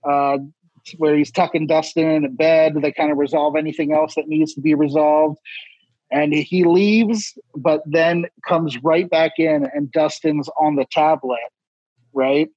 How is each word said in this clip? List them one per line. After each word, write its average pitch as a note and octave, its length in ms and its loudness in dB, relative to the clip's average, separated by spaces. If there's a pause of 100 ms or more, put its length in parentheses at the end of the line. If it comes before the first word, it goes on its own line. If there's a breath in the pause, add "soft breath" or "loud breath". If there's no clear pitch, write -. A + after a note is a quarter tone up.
uh, C#3 300 0 (600)
where D3+ 180 2
he's D3 160 0
tucking D#3+ 360 0
Dustin D#3 580 0
in C3 100 -8
bed. D#3+ 460 4
They C#3+ 100 -2
kind D3+ 200 -2
of C#3+ 60 -2
resolve D3 380 0
anything D#3 380 -2
else D#3 220 0
that D#3 120 -4
needs D#3 280 -2
to C#3+ 60 -12
be D3+ 120 2
resolved. D3+ 640 2 (760 loud breath)
And D3 220 0
he F3 300 0
leaves, G#3 720 2 (180)
but D3+ 300 0
then E3 400 0 (220)
comes D#3+ 360 -2
right E3+ 260 0
back D#3+ 300 0
in, D3+ 340 0
and C#3+ 180 -6
Dustin's D3+ 560 -2 (120)
on D3+ 160 0
the C3 160 0
tablet, D3+ 480 0 (760)
right? C#3 440 0